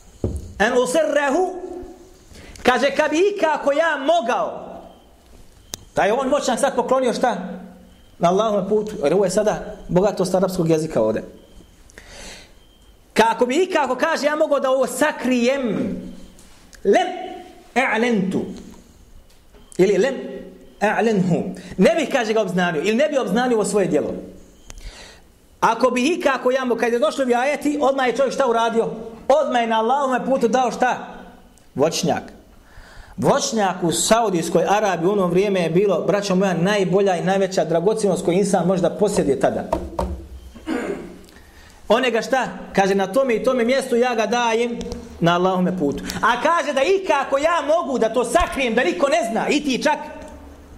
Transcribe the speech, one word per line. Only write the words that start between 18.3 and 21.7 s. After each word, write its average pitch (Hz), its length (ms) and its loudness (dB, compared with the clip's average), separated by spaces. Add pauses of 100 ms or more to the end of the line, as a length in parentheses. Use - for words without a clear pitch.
ili 190 200 4
lem 254 180 0 (640)
a'lenhu, 190 640 2 (340)